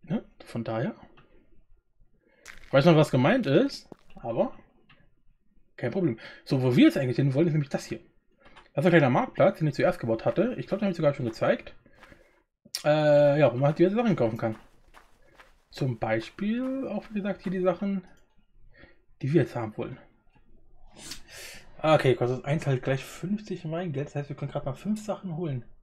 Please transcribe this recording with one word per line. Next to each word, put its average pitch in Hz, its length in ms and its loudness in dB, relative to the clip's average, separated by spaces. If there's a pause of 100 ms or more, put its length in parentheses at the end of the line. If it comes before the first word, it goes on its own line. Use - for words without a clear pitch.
ne, 202 240 -4 (180)
von 117 200 -8
daher. 120 320 -4 (1700)
Ich - 80 -10
weiß 139 120 6
noch, 170 100 8
was 151 160 4
gemeint 165 340 2
ist, 180 420 0 (280)
aber 139 420 -4 (1200)
kein 127 140 -4
Problem. 170 280 -2 (240)
So, 135 200 0
wo 127 120 2
wir 262 100 8
jetzt - 120 4
eigentlich 127 200 -2
hin 139 160 2
wollen, 160 140 2
ist 151 60 0
nämlich 151 160 0
das - 160 -6
hier. - 140 -10 (720)
Das 143 100 -2
ist 185 40 4
ein 175 40 6
kleiner 143 180 6
Marktplatz, 190 500 2
den 156 80 0
ich 139 80 -4
zuerst 160 240 0
gebaut 113 260 -2
hatte. 208 320 0
Ich 131 100 -8
glaub, 196 120 -4
den 208 80 -2
hab 196 40 0
ich 170 60 -6
sogar 147 160 0
schon 127 120 -6
gezeigt. - 500 -2 (1080)
Äh, 147 560 4
ja, 131 120 6
wo 117 40 -6
man 139 120 2
halt 143 120 0
diverse 190 160 4
Sachen 226 200 2
kaufen 113 220 -2
kann. 110 180 -4 (1120)
Zum 127 300 -4
Beispiel 233 880 -4
auch, 202 220 -8
wie 214 60 -12
gesagt, 196 280 -4
hier 190 80 -4
die 185 100 -4
Sachen, 185 460 -2 (1120)
die 135 100 -4
wir 160 100 4
jetzt - 140 -4
haben 113 220 -6
wollen. 117 220 -10 (1800)
Okay, 143 340 4
kostet 123 300 -4
eins 151 200 -2
halt 131 160 0
gleich 135 220 -4
fünfzig 185 680 -8
Weingeld. 156 380 -6
Das - 80 -16
heißt, 143 140 -8
wir 143 60 -10
können 139 160 -8
grad - 140 -8
mal 135 80 -6
fünf 214 300 -6
Sachen 185 340 -8
holen. 143 280 -6 (180)